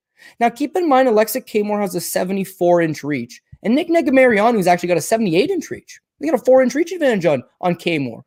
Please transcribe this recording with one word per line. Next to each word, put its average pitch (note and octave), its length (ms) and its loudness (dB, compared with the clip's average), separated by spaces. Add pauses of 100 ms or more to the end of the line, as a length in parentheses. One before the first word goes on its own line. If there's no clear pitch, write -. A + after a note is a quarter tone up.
(400)
Now, A#3 80 2
keep C#4 260 -6
in F4 140 0
mind, C4 180 4
Alexa A3 360 0
Kamor G#3 400 -4
has F3+ 120 -4
a F3 60 -4
seventy-four F#3 800 0
inch D#3 240 -4
reach, C#3 380 -8 (200)
and G#3+ 120 0
Nick D#4+ 140 -2
Negumereanu's B3 800 2
actually F3 220 0
got F3 80 2
a D3+ 60 -2
seventy-eight A3+ 480 0
inch F4+ 200 -6
reach. - 300 -16 (200)
He - 40 -10
got D4+ 160 0
a - 20 -20
four C4 200 6
inch B3 120 0
reach E4+ 180 -2
advantage B3 340 0
on, C#3+ 160 0 (180)
on F3+ 140 -2
Kamor, C#3 520 -6